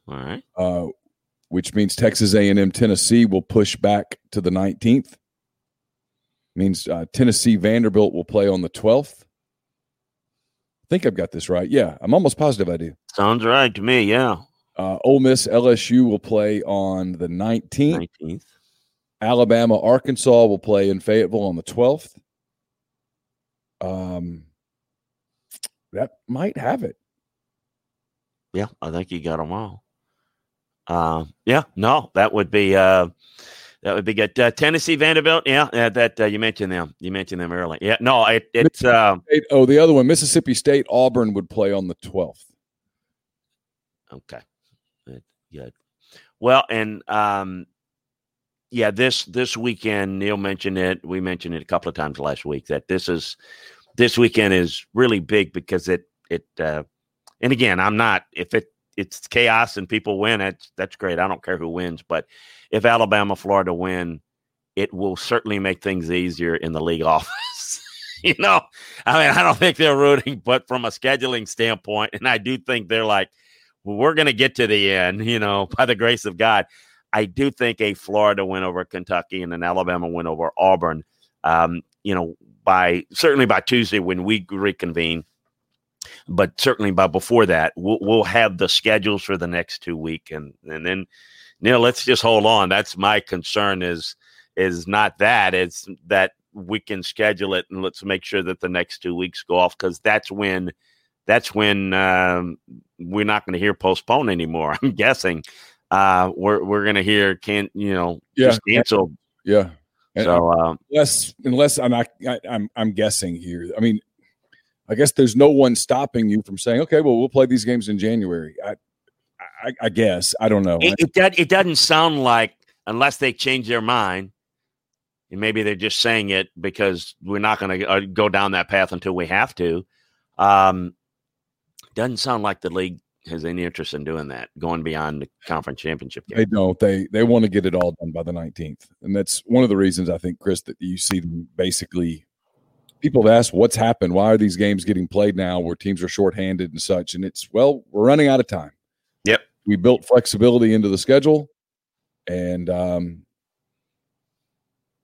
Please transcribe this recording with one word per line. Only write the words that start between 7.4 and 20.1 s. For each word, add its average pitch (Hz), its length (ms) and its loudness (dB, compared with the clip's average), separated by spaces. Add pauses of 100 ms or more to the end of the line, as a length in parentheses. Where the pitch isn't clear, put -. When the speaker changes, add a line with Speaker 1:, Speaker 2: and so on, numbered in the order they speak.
Speaker 2:
Vanderbilt 104 580 2
will 85 120 -6
play 101 240 0
on 92 120 0
the 87 60 -4
twelfth. 123 560 -2
I - 1700 -20
think 175 160 0
I've 113 100 0
got 87 160 -6
this 85 160 -12
right. 90 220 -2
Yeah, 110 320 2
I'm 104 120 0
almost 160 240 2
positive 113 300 0
I 87 80 -4
do. 85 180 -8 (200)
Speaker 1:
Sounds 110 320 0
right 123 280 4
to 98 80 -12
me, 120 220 4
yeah. 110 320 2 (400)
Speaker 2:
Uh, 95 300 -4
Ole 135 160 6
Miss, 131 260 2
L 120 220 2
S 113 200 2
U 127 140 6
will 107 160 0
play 107 440 -2
on 95 500 -4
the 85 160 -6
nineteenth. 113 720 -2
Speaker 1:
Nineteenth. 82 460 -14 (760)
Speaker 2:
Alabama, 117 580 4
Arkansas 120 640 4